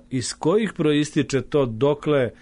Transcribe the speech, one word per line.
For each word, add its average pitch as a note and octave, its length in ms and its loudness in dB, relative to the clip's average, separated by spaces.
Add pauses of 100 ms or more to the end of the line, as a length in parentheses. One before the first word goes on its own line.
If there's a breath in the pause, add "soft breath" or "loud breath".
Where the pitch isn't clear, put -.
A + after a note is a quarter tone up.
iz B2+ 240 -4
kojih G3 400 0
proističe D3 680 0
to C#3+ 240 0
dokle C#3 640 0 (120 loud breath)